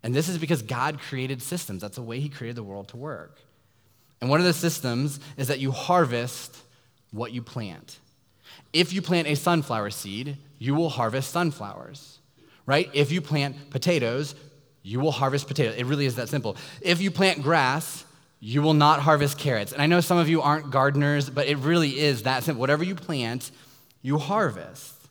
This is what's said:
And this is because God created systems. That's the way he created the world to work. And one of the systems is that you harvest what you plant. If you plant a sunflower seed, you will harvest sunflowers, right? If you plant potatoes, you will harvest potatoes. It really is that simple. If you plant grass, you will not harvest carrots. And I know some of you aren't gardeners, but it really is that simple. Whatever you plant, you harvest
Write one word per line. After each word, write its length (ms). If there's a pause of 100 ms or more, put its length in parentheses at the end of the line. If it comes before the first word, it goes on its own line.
And 120
this 140
is 100
because 240
God 380
created 420
systems. 400
That's 140
the 60
way 180
he 80
created 280
the 60
world 260
to 80
work. 440 (800)
And 100
one 100
of 60
the 60
systems 680 (180)
is 120
that 100
you 140
harvest 840 (540)
what 220
you 100
plant. 560 (760)
If 200
you 100
plant 260
a 80
sunflower 540
seed, 460 (220)
you 160
will 160
harvest 400
sunflowers, 880 (480)
right? 280
If 180
you 80
plant 500
potatoes, 640 (480)
you 180
will 120
harvest 360
potatoes. 280
It 100
really 200
is 100
that 120
simple. 280 (240)
If 200
you 100
plant 320
grass, 640 (340)
you 220
will 140
not 260
harvest 380
carrots. 340
And 80
I 60
know 140
some 180
of 100
you 140
aren't 280
gardeners, 600
but 160
it 100
really 420
is 260
that 180
simple. 180
Whatever 240
you 100
plant, 560 (520)
you 160
harvest 760 (160)